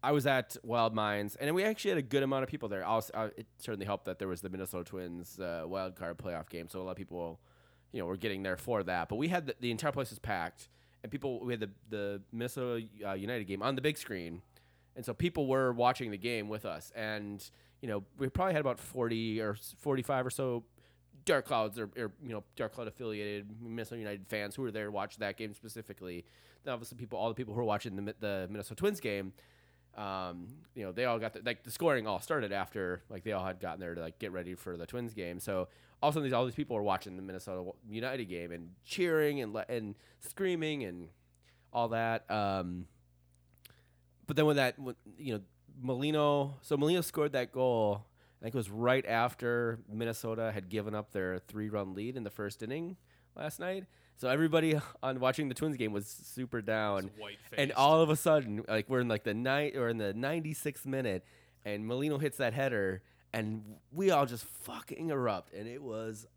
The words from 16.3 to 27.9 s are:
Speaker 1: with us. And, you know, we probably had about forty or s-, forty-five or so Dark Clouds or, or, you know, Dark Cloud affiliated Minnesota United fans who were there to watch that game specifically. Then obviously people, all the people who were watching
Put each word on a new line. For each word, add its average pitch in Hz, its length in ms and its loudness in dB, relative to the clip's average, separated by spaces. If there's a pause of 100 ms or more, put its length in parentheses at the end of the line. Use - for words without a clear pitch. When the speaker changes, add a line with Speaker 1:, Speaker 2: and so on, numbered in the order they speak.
Speaker 1:
with 107 180 -6
us. 80 300 -8
And, 104 520 -6 (320)
you 131 80 -6
know, 104 140 -2 (160)
we 135 100 0
probably 180 260 2
had 151 60 4
about 135 200 0
forty 113 600 0
or 107 120 0
s-, - 260 -10
forty-five 135 480 0
or 127 40 -2
so 123 340 -2 (600)
Dark 147 220 4
Clouds 110 320 0
or, 113 60 -2 (120)
or, 113 140 -2 (100)
you 139 120 -10
know, 107 100 -6 (140)
Dark 113 180 -4
Cloud 117 140 -8
affiliated 104 600 -6 (140)
Minnesota 117 380 -6
United 104 260 -6
fans 104 300 -2
who 135 60 -4
were 120 100 -2
there 107 140 -2
to 104 40 -4
watch 104 280 -4
that 101 180 -2
game 107 180 -6
specifically. 95 680 -10 (400)
Then 135 100 -2
obviously 117 240 -10
people, 110 220 -6
all 110 80 4
the 113 80 0
people 110 180 -6
who 113 60 0
were 123 40 2
watching 104 300 0